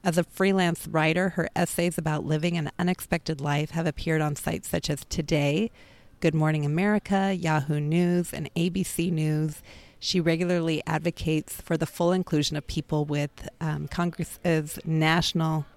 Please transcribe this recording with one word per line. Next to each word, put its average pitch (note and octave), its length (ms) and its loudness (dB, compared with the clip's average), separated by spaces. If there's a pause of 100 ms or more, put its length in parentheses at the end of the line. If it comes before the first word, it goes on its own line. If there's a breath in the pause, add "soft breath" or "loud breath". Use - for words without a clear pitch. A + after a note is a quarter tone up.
As E3+ 140 2
a E3+ 80 2
freelance F#3+ 600 2
writer, D#3+ 440 2
her - 260 -2
essays F3 420 0
about D#3 280 -2
living D#3 320 0
an D3+ 200 -2
unexpected F3 640 -2
life D3 320 0
have E3 160 0
appeared D#3+ 340 0
on D3 140 -2
sites - 320 -6
such - 220 -2
as D3 160 -4
Today, D#3 680 0 (480 loud breath)
Good D#3+ 160 2
Morning D#3 300 2
America, G3 680 2
Yahoo D#3 480 0
News, F3 500 2
and D3+ 240 -6
A E3+ 140 2
B F#3 140 -2
C E3+ 280 -2
News. D#3 500 0 (380 loud breath)
She - 220 0
regularly E3 680 2
advocates D#3+ 720 -2
for - 160 -4
the D#3+ 100 0
full F3 280 0
inclusion D#3 420 0
of D3 100 -6
people D3+ 380 -2
with, D3 460 -4 (100)
um, D3+ 300 -4
Congress's E3 960 -2
National D#3+ 800 2 (120)